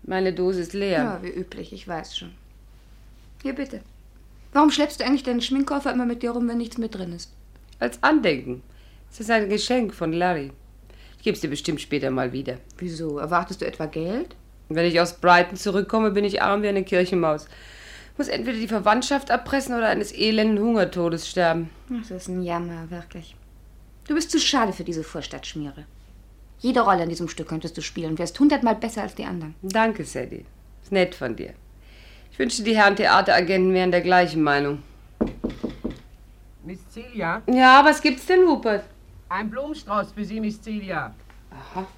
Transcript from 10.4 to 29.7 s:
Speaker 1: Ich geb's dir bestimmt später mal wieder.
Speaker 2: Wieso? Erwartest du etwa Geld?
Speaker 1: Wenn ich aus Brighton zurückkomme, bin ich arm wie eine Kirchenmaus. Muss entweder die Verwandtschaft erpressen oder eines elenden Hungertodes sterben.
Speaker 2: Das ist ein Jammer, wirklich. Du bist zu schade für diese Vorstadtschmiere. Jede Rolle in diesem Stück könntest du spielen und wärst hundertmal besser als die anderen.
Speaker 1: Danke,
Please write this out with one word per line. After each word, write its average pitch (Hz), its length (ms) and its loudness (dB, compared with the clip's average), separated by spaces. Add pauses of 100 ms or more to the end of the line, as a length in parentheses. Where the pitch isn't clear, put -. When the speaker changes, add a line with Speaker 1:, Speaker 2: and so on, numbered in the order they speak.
Speaker 1:
Ich - 60 -20
geb's - 160 -2
dir 151 100 -4
bestimmt 147 300 -4
später 135 320 -4
mal 127 200 -2
wieder. 127 260 -8 (200)
Speaker 2:
Wieso? 160 400 -8
Erwartest 175 420 -2
du - 60 -4
etwa - 200 -6
Geld? 185 500 -6 (320)
Speaker 1:
Wenn 170 180 0
ich 170 140 4
aus 175 140 0
Brighton 180 420 4
zurückkomme, 208 560 0
bin 202 120 0
ich 202 180 -2
arm 202 200 0
wie 208 60 -2
eine 196 160 -2
Kirchenmaus. 180 640 0 (680)
Muss 285 100 -4
entweder 226 300 -4
die 220 100 -6
Verwandtschaft 226 600 0
erpressen 254 480 -2
oder 226 120 0
eines 208 240 -2
elenden 214 460 2
Hungertodes 180 680 0
sterben. 165 400 0 (220)
Speaker 2:
Das 233 200 -8
ist 185 180 -12
ein 180 140 -4
Jammer, 170 480 -6
wirklich. 170 460 -16 (720)
Du 294 60 0
bist 330 160 -2
zu 320 100 2
schade 226 320 2
für 170 120 -8
diese 160 200 -6
Vorstadtschmiere. 147 800 -12 (760)
Jede 247 220 0
Rolle 190 220 4
in 165 80 -2
diesem 165 180 -6
Stück - 200 -10
könntest 160 280 -8
du 156 60 -10
spielen 165 300 -8
und 160 60 -6
wärst 170 220 -4
hundertmal 277 360 4
besser 220 260 -6
als - 120 -10
die - 120 -10
anderen. 160 340 -8
Speaker 1:
Danke, 214 440 0